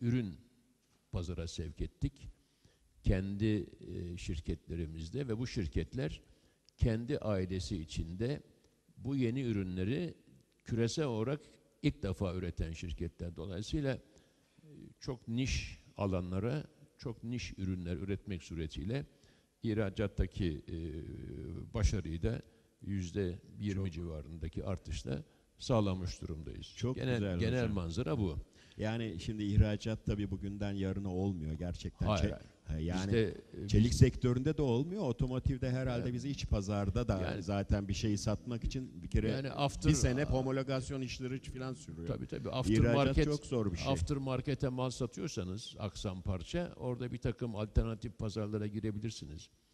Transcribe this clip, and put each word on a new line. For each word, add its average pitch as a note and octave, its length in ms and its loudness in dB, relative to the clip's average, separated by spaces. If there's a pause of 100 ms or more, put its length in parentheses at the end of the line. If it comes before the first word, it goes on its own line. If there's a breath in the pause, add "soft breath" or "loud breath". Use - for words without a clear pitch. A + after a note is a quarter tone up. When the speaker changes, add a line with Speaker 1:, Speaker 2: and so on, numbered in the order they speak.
Speaker 1:
ürün A#2+ 360 0 (760)
pazara E2+ 360 -4
sevk E2 340 -8
ettik. - 480 -4 (760 soft breath)
Kendi, G2+ 640 2 (180)
e, F2 300 -6
şirketlerimizde E2 1080 -4
ve G#2+ 100 -2
bu A#2+ 100 -2
şirketler F#2+ 760 -2 (560 soft breath)
kendi A#2+ 400 2
ailesi F#2+ 640 0
içinde F2+ 600 -4 (540)
bu B2 180 -2
yeni B2+ 260 2
ürünleri G#2 720 0 (500)
küresel A#2 420 0
olarak B2 360 0 (420)
ilk D3 200 0
defa F#2+ 320 0
üreten F2 360 -2
şirketler. E2+ 640 -6
Dolayısıyla, G#2 580 -2
e, F2 60 -4 (1000 soft breath)
çok - 280 -8
niş - 520 0 (180)
alanlara, F#2+ 680 0 (340)
çok A2+ 260 -8
niş A#2 340 -6
ürünler F2+ 380 -2
üretmek F#2+ 480 -4
suretiyle E2 600 -4 (580 soft breath)
ihracattaki, G2 1040 0
e, E2+ 80 -4 (960)
başarıyı E2+ 500 2
da A#2 180 0 (400 soft breath)
yüzde F#2 580 -2 (200)
yirmi G2 260 0
Speaker 2:
Çok. F2+ 80 -4
Speaker 1:
civarındaki E2 720 -6
artışla - 580 -4 (340 soft breath)
sağlamış F#2+ 640 0
durumdayız. - 560 -8
Speaker 2:
Çok B2 180 -2
Speaker 1:
Genel, B2+ 200 0
Speaker 2:
güzel G2 240 0
Speaker 1:
genel A2+ 240 2
Speaker 2:
hocam. A2 120 0
Speaker 1:
manzara F2 420 0
bu. F2 200 0 (400 loud breath)
Speaker 2:
Yani A2 420 -2
şimdi G#2+ 240 -4
ihracat G#2 600 4
tabii G#2 260 0
bugünden G2+ 400 -4
yarına G2 420 0
olmuyor F2+ 400 0
gerçekten. E2+ 540 -4
Speaker 1:
Hayır, G2 220 4
Speaker 2:
Çe-, - 100 -4 (260)
Speaker 1:
hayır. D#2 200 -2
Speaker 2:
yani F#2 220 0
Speaker 1:
Bizde, G#2+ 340 2 (220)
e, G2+ 40 -6
Speaker 2:
çelik G#2+ 240 6
Speaker 1:
biz - 60 2
Speaker 2:
sektöründe B2+ 600 6
de D#3 40 0
olmuyor, D3 480 2
otomotivde B2+ 640 0
herhalde B2+ 320 0
Speaker 1:
Evet. B2 100 -2
Speaker 2:
biz A#2+ 120 -4
iç C#3 220 -2
pazarda G2+ 600 2
da G2 140 2
Speaker 1:
Yani F2+ 220 -2
Speaker 2:
zaten G2+ 440 2
bir G2 60 0
şey G#2 240 2
satmak A2+ 460 -2
için B2+ 400 -4
bir E2+ 60 -10
kere A2 220 4
Speaker 1:
yani C3+ 200 -2
after - 400 4
Speaker 2:
bir D#3 40 8
sene C3 280 4
homologasyon C3 800 0
işleri B2+ 380 -4
falan B2+ 340 -8
sürüyor. - 340 -8
Speaker 1:
Tabii, B2+ 200 -2
tabii. - 200 -4
Speaker 2:
İhracat B2+ 180 0
Speaker 1:
Aftermarket, C#3 600 6
Speaker 2:
çok D3 200 0
zor A2 260 2
bir E2+ 60 -2
şey. C3 160 0
Speaker 1:
aftermarket'e C3+ 760 0
mal B2+ 200 0
satıyorsanız A#2 880 -4
aksam F#2+ 420 -4
parça, G2+ 540 -2
orada B2 360 -4
bir B2 60 -6
takım A#2 380 -2
alternatif A2 640 2
pazarlara G#2 500 -2
girebilirsiniz. G#2 840 -6 (240 soft breath)